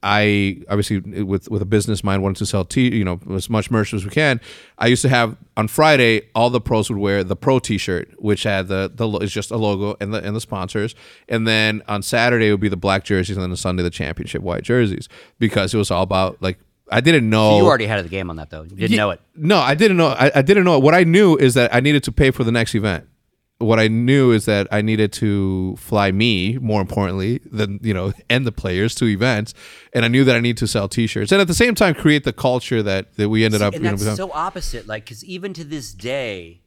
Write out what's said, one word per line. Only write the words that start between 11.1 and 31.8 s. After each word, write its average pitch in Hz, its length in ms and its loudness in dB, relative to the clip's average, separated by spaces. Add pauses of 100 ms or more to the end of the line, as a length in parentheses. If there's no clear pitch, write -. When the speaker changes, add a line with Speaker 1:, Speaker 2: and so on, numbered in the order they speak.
Speaker 1:
and 113 180 -2
then 110 400 0
on 104 160 -6
Saturday 117 460 2
it - 20 4
would 101 100 2
be 104 100 0
the 95 80 -4
black 98 260 0
jerseys, 95 320 -2
and 95 80 -4
then 90 60 -4
on 90 60 -6
Sunday 90 280 -4
the 87 60 -2
championship - 520 -8
white 87 220 -6
jerseys, 117 420 0 (320)
because 101 360 0
it - 40 2
was 101 120 0
all 90 120 0
about, 95 380 -2
like, 92 180 -4 (320)
I 107 100 2
didn't 131 300 4
know. 107 220 6
Speaker 2:
So 104 60 6
you 101 80 8
already 120 200 4
had 101 180 -2
the 82 40 -12
game 92 200 -6
on 82 80 -10
that 78 140 -14
though. 80 140 -16
You 82 60 -20
didn't 98 200 -4
Speaker 1:
Ye-, 220 60 2
Speaker 2:
know 107 140 0
it. 85 100 -8 (160)
Speaker 1:
No, 165 240 2
I 135 140 2
didn't 190 220 4
know. 165 120 4
I, 131 260 2
I 135 80 4
didn't 185 220 4
know 175 120 4
it. 135 60 4
What 156 120 6
I 180 100 6
knew 170 320 6
is 127 180 4
that 123 200 2
I 120 60 4
needed 143 240 2
to - 80 -6
pay 131 200 2
for 131 120 -2
the 113 80 0
next 117 220 -2
event. 98 320 -2 (520)
What 113 200 2
I 110 100 4
knew 123 440 4
is 110 140 2
that 101 260 0
I 104 100 0
needed 107 320 0
to 95 640 -2
fly 101 320 0
me, 104 480 0
more 107 240 -2
importantly, 95 580 -2 (100)
than, 104 300 -6
you 110 140 -2
know, 92 260 -4
<laughs> - 80 -20
and 127 180 0
the 110 60 -4
players 95 440 -2
to 123 100 0
events. 107 480 -2 (400)
And 120 100 0
I 117 40 0
knew 127 160 4
that 127 120 4
I 117 40 2
needed 117 180 0
to 117 80 -2
sell 101 220 -2
T-shirts. 107 440 -2
And 196 80 4
at 196 60 4
the 170 80 -2
same 233 220 2
time, 180 180 4